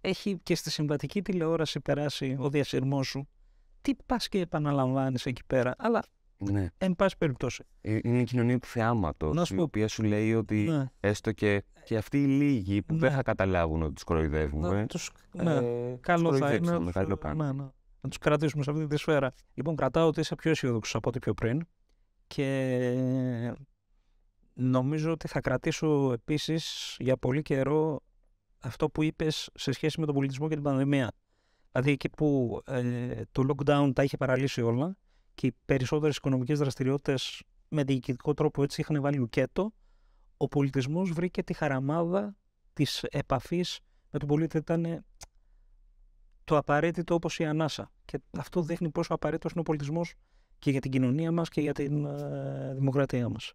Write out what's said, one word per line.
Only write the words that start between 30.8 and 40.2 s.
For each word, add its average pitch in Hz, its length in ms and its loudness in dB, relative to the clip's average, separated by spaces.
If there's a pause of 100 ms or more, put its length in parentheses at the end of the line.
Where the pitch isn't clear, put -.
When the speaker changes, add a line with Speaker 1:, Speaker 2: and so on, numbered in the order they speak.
Speaker 1:
Δηλαδή, 131 180 2
εκεί 135 200 0
που, 139 560 0
ε, 123 560 -4 (100)
το 135 160 2
lockdown 143 460 4
τα 143 80 4
είχε 143 140 0
παραλύσει 131 460 0
όλα 127 340 2 (380)
και - 120 -2
οι 123 180 0
περισσότερες 143 520 2
οικονομικές 135 420 0
δραστηριότητες 139 840 -2 (260)
με 143 140 0
διοικητικό 135 520 0
τρόπο 147 280 0
έτσι 143 180 -2
είχαν 151 200 0
βάλει 143 160 0
λουκέτο, 135 560 0 (640)